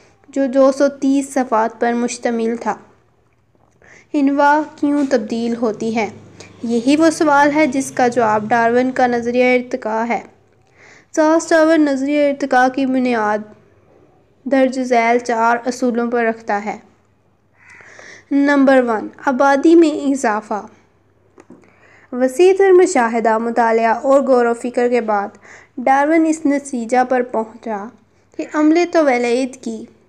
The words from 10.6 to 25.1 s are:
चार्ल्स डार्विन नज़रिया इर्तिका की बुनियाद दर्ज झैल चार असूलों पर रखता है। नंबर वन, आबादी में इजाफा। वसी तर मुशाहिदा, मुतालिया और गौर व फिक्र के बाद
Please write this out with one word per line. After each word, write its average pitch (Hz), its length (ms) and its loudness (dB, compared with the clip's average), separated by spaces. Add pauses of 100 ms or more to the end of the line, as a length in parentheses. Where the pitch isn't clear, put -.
चार्ल्स 320 380 2
डार्विन 311 380 4
नज़रिया 285 380 0
इर्तिका 269 420 0
की 269 160 -2
बुनियाद 233 580 -2 (1000)
दर्ज 262 340 0
झैल 240 400 0
चार 240 480 -2
असूलों 240 420 -2
पर 240 160 -2
रखता 226 320 -4
है। 208 240 -10 (1500)
नंबर 277 480 4
वन, 226 280 -4 (180)
आबादी 277 480 4
में 330 160 6 (120)
इजाफा। 220 640 -4 (1400)
वसी 262 400 2
तर 392 180 4
मुशाहिदा, 233 680 2
मुतालिया 226 540 0
और 269 280 2
गौर 240 260 2
व 233 60 0
फिक्र 240 360 -2
के 240 120 0
बाद 214 380 -4 (400)